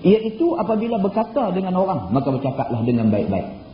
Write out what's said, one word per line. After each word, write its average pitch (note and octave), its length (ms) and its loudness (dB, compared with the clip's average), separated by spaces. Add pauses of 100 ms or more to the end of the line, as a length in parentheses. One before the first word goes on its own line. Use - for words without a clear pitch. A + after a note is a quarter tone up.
Iaitu A3 440 4 (120)
apabila A3 400 -2
berkata G#3+ 560 0
dengan F#3 200 -2
orang, F3+ 360 0
maka C3+ 200 0
bercakaplah B2 560 -2
dengan A2+ 240 4
baik-baik. G2 640 -2